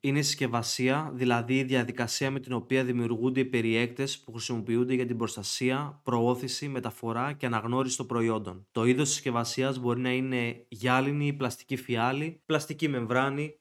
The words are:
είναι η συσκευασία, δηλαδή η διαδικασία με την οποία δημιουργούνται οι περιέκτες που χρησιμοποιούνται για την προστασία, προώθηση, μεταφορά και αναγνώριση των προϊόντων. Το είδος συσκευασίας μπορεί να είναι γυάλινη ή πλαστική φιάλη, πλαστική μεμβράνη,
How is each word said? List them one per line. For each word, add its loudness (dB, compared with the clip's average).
είναι 2
η 2
συσκευασία, 0
δηλαδή 2
η 2
διαδικασία 0
με -4
την -8
οποία 0
δημιουργούνται 0
οι 4
περιέκτες 0
που -18
χρησιμοποιούνται 0
για 0
την -2
προστασία, -2
προώθηση, 0
μεταφορά -4
και -6
αναγνώριση 0
των -6
προϊόντων. -2
Το 0
είδος 6
συσκευασίας 0
μπορεί 0
να 0
είναι -2
γυάλινη 2
ή 2
πλαστική -4
φιάλη, -2
πλαστική 0
μεμβράνη, 0